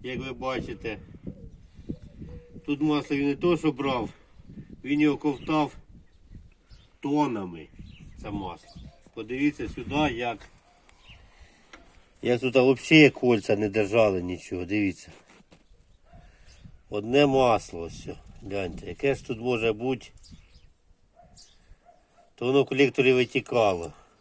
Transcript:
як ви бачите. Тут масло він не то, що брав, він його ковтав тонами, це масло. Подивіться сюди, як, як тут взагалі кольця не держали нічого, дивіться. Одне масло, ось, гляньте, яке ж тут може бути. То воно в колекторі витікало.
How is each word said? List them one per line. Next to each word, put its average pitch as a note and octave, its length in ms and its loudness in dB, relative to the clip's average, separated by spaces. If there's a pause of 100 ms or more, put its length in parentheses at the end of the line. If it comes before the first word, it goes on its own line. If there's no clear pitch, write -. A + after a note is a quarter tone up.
як B2 160 -8
ви C3 140 -8
бачите. A2+ 640 -8 (1700)
Тут C#3+ 160 -4
масло D3 360 0
він C#3+ 100 0
не C#3+ 80 0
то, E3+ 220 2
що D#3 140 0
брав, B2+ 380 -4 (760)
він D3 180 0
його D3 160 4
ковтав D3+ 580 -2 (1200)
тонами, A2 680 -2 (540)
це G#2+ 100 -10
масло. F#2+ 500 -12 (320)
Подивіться B2+ 560 -4
сюди, C#3 440 -2
як, A#2 260 -6 (1800)
як A#2+ 200 0
тут B2+ 140 0
взагалі C3+ 540 8
кольця A#2 460 2
не G#2 140 -2
держали G#2 520 2
нічого, F2+ 440 -8
дивіться. G2 460 -4 (1800)
Одне A#2 360 4
масло, B2 560 2
ось, - 260 -12 (340)
гляньте, F#2+ 440 -6
яке B2+ 300 -2
ж - 120 -16
тут A#2 120 -6
може A#2 340 0
бути. A#2+ 340 -6 (2250)
То A#2 100 -6
воно C3+ 180 4
в - 20 2
колекторі C3 480 2
витікало. A2+ 800 0 (280)